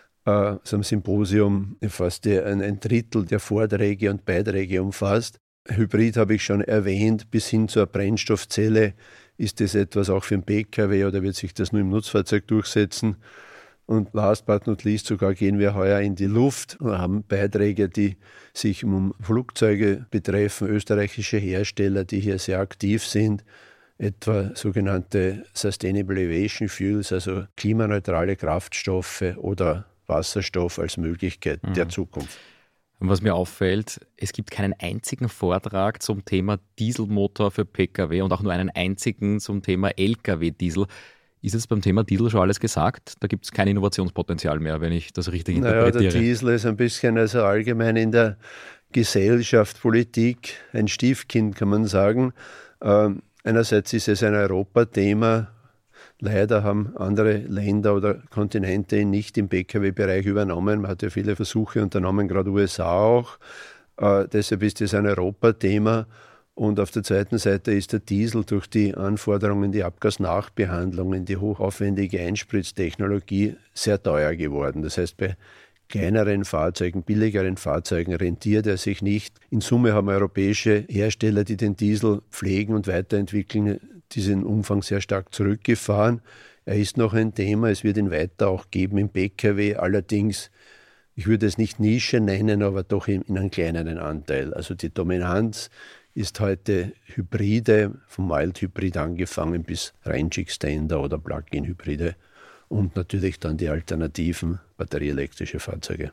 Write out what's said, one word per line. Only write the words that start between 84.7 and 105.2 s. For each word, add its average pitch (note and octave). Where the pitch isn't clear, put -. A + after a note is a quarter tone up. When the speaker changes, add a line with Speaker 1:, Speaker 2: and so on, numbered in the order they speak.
Speaker 1:
sehr G2
stark G2
zurückgefahren. G#2+
Er G2+
ist G#2
noch A2+
ein A2+
Thema, G#2
es G2
wird G#2
ihn G2+
weiter F2
auch F#2
geben F#2+
im G2+
P F#2+
K G#2
W. G#2
Allerdings, G2+
ich F2
würde A2
es G2+
nicht A2
Nische A2+
nennen, G#2
aber G2
doch G2
in, G2
in F#2+
einem G2
kleineren E2
Anteil. D2+
Also -
die E2+
Dominanz F2+
ist -
heute G2
Hybride, G#2+
vom F#2+
Mild-Hybrid F2
angefangen E2+
bis -
Range D#2
Extender D2+
oder C#2+
Plug-in-Hybride D2+
und G2+
natürlich F#2
dann D#2
die E2
alternativen E2
batterieelektrische C#2+